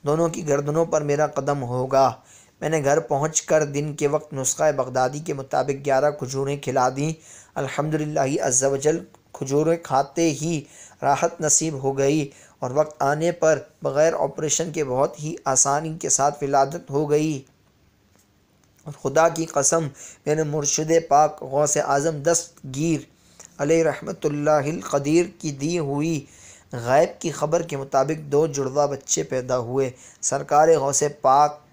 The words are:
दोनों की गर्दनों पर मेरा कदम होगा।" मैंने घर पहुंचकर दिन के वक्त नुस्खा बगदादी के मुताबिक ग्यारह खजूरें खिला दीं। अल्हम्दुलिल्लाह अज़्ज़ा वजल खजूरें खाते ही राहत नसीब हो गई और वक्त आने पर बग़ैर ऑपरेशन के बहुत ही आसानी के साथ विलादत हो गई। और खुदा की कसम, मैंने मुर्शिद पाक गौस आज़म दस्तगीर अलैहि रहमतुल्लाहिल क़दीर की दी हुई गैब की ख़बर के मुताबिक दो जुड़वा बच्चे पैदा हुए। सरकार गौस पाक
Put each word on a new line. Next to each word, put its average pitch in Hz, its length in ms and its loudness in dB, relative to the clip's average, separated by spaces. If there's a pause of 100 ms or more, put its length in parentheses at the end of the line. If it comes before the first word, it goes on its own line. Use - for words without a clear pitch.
दोनों 160 240 2
की 165 120 -10
गर्दनों 147 440 0
पर 160 160 0
मेरा 147 240 2
कदम 143 320 -2
होगा।" 127 640 0 (400)
मैंने 156 180 0
घर 143 200 4
पहुंचकर 156 640 0
दिन 147 300 -4
के 147 120 0
वक्त 151 280 -2
नुस्खा 139 380 0
बगदादी 131 480 -2
के 160 140 -6
मुताबिक 139 480 -4
ग्यारह 139 280 2
खजूरें 139 500 -4
खिला 131 300 0
दीं। 143 240 -4 (420)
अल्हम्दुलिल्लाह 151 800 -2
अज़्ज़ा 135 320 0
वजल 147 320 0 (360)
खजूरें 151 460 0
खाते 143 480 0
ही 147 360 -4 (380)
राहत 143 380 0
नसीब 151 380 0
हो 135 120 -2
गई 139 320 2 (380)
और 127 100 -4
वक्त 147 300 0
आने 151 300 0
पर 160 420 0 (100)
बग़ैर 147 300 2
ऑपरेशन 151 580 -2
के 151 120 -2
बहुत 131 360 0
ही 151 160 -8 (100)
आसानी 143 500 0
के 160 140 -6
साथ 143 300 2
विलादत 139 500 0
हो 147 160 0
गई। 151 320 0 (1500)
और 147 60 -12
खुदा 147 360 0
की 160 180 -2
कसम, 156 440 0 (380)
मैंने 156 160 0
मुर्शिद 151 480 -2 (180)
पाक 151 320 4
गौस 143 360 0
आज़म 143 440 -2
दस्तगीर 151 840 -2 (540)
अलैहि 160 220 4
रहमतुल्लाहिल 151 1000 -2
क़दीर 151 580 0
की 156 120 -6
दी 143 240 -4
हुई 151 420 -2 (560)
गैब 127 480 2
की 165 80 -4
ख़बर 151 320 -2
के 160 140 -6
मुताबिक 139 540 -2
दो 143 180 4
जुड़वा 139 380 0
बच्चे 139 360 -4
पैदा 127 320 -4
हुए। 127 380 -2 (300)
सरकार 147 540 4
गौस 139 260 0 (220)
पाक 143 380 4 (100)